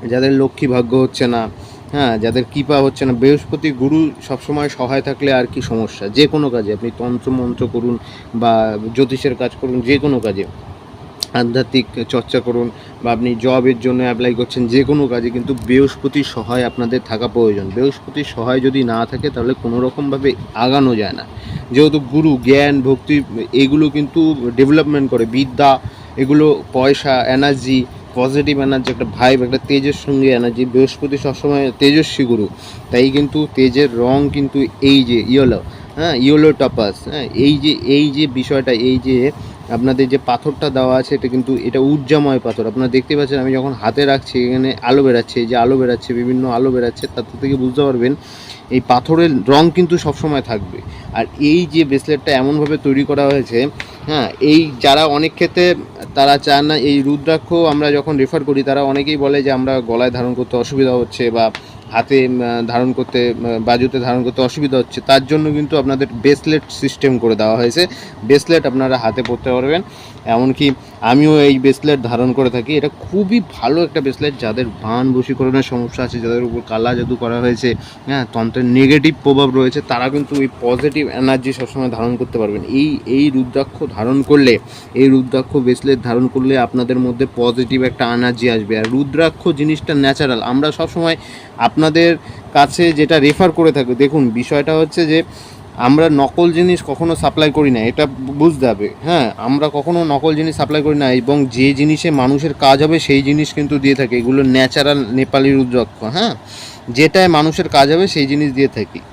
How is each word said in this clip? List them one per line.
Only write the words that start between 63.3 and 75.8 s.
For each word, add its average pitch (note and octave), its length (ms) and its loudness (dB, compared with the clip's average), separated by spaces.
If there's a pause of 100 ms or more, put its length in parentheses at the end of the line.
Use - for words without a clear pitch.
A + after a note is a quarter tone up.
উম, A2+ 260 -4
বাজুতে B2 360 0
ধারণ B2 240 -2
করতে B2+ 180 -2
অসুবিধা C3 360 -2
হচ্ছে, A#2+ 240 -4
তার C3+ 240 4
জন্য D#3 260 0
কিন্তু D3 260 -2
আপনাদের C3+ 300 0 (140)
ব্রেসলেট C#3+ 480 2
সিস্টেম C3+ 480 -2
করে A2+ 180 2
দেওয়া A2 220 0
হয়েছে। A#2+ 300 0 (360)
ব্রেসলেট D3+ 420 4
আপনারা C3 320 0
হাতে A2+ 260 -2
পরতে A#2+ 280 -4
পারবেন। C3+ 300 0 (440)
এমনকি C3 460 2 (300)
আমিও D3 380 4
এই C#3 200 6
ব্রেসলেট C#3 420 2
ধারণ A#2+ 320 0
করে C3 160 2
থাকি। B2 280 -4
এটা D3 120 -2 (100)
খুবই G3+ 420 -2 (120)
ভালো D3 300 0
একটা D#3+ 180 -4
ব্রেসলেট। C#3 380 -4
যাদের A#2 260 -4 (180)
বান B2 300 0
বশীকরণের C3 500 0
সমস্যা A#2+ 400 -6